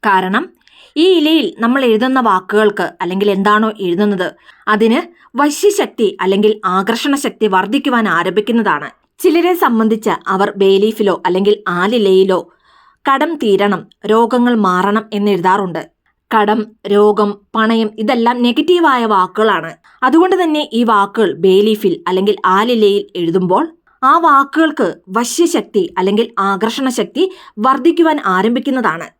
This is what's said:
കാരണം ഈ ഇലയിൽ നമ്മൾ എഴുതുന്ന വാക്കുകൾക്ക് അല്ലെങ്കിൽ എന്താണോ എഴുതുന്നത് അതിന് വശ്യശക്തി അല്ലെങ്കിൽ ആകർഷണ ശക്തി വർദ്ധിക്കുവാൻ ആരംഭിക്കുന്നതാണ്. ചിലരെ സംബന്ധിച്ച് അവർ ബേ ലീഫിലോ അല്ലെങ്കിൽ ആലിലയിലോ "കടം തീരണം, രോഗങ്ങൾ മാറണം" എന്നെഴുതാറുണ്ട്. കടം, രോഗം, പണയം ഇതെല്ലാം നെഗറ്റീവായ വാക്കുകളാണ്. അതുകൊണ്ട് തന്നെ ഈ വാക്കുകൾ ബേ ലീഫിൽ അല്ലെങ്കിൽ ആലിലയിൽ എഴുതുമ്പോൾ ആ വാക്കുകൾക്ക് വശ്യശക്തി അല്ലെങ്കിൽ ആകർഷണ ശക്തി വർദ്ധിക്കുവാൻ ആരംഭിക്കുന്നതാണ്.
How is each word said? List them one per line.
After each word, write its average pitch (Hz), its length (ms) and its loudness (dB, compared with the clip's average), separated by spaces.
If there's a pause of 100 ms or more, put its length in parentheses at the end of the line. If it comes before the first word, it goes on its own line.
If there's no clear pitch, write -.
കാരണം 196 420 0 (480)
ഈ 320 100 2 (120)
ഇലയിൽ 302 280 2 (120)
നമ്മൾ 247 260 0
എഴുതുന്ന 254 360 2
വാക്കുകൾക്ക് 202 640 0 (140)
അല്ലെങ്കിൽ 190 300 -2
എന്താണോ 208 500 0
എഴുതുന്നത് 185 520 -2 (360)
അതിന് 220 320 2 (380)
വശ്യശക്തി 294 840 0
അല്ലെങ്കിൽ 208 440 0
ആകർഷണ 196 500 -2
ശക്തി 254 320 -4
വർദ്ധിക്കുവാൻ 220 600 0
ആരംഭിക്കുന്നതാണ്. 180 840 -2 (280)
ചിലരെ 339 360 2
സംബന്ധിച്ച് 226 600 0 (140)
അവർ 196 280 -2
ബേ 196 200 4
ലീഫിലോ 202 500 0
അല്ലെങ്കിൽ 196 300 0 (120)
ആലിലയിലോ 190 720 2 (680)
"കടം 294 280 0
തീരണം, 202 480 0 (240)
രോഗങ്ങൾ 233 480 2
മാറണം" 202 580 0
എന്നെഴുതാറുണ്ട്. 190 840 -2 (340)
കടം, 214 360 0 (200)
രോഗം, 202 480 2 (200)
പണയം 220 440 0
ഇതെല്ലാം 240 440 0
നെഗറ്റീവായ 294 600 2
വാക്കുകളാണ്. 190 720 0 (280)
അതുകൊണ്ട് 330 400 4
തന്നെ 302 300 -2
ഈ 233 120 0
വാക്കുകൾ 214 480 0
ബേ 185 280 2
ലീഫിൽ 208 480 0
അല്ലെങ്കിൽ 190 280 0 (100)
ആലിലയിൽ 202 580 0 (120)
എഴുതുമ്പോൾ 180 480 0 (380)
ആ 277 160 2
വാക്കുകൾക്ക് 294 760 0 (140)
വശ്യശക്തി 233 880 -2
അല്ലെങ്കിൽ 202 400 0
ആകർഷണ 202 500 -2
ശക്തി 254 440 -2 (260)
വർദ്ധിക്കുവാൻ 302 680 0
ആരംഭിക്കുന്നതാണ്. 208 800 -2 (140)